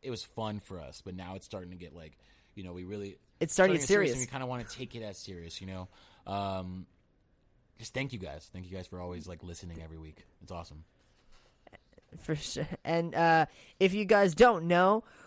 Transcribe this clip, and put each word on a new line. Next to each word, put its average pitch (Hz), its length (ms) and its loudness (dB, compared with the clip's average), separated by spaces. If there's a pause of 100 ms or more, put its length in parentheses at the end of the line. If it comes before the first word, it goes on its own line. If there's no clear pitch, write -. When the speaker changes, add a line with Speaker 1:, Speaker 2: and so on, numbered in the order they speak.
Speaker 1:
it 131 80 -10
was 117 160 -6
fun 107 340 -6
for 92 220 -12
us, 69 200 -16
but 92 140 -12
now 92 200 -10
it's 98 100 -12
starting 90 260 -12
to 92 60 -14
get, 82 180 -16
like, 80 220 -18 (400)
you 98 60 -12
know, 90 100 -10
we 90 100 -10
really 101 340 -10 (220)
Speaker 2:
It's 165 140 0
starting 185 240 6
to - 0 -
Speaker 1:
starting - 0 -
Speaker 2:
get 143 60 0
Speaker 1:
it - 40 -4
serious, 196 220 6
Speaker 2:
serious. 120 40 0
Speaker 1:
and 127 140 -2
we - 40 -12
kinda 131 160 -6
wanna 123 180 -4
take 127 300 -10
it 113 80 -10
as 101 140 -10
serious, 85 440 -12
you 95 60 -12
know? 92 200 -10 (380)
Um, 95 600 -6 (920)
just - 160 -14
thank 131 180 -4
you 117 80 -10
guys. 78 320 -12
Thank 92 180 -12
you 92 60 -12
guys 92 120 -10
for 90 120 -12
always, 90 280 -10
like, 85 160 -14
listening 85 380 -12
every 80 160 -14
week. 78 280 -18 (160)
It's 90 100 -16
awesome. 82 320 -12 (1400)
Speaker 2:
For 160 160 -2
sure. 151 320 -6 (160)
And, 170 300 0
uh, 165 320 6 (340)
if 190 140 6
you 208 120 0
guys 202 280 8
don't 190 320 8
know, 185 380 6 (240)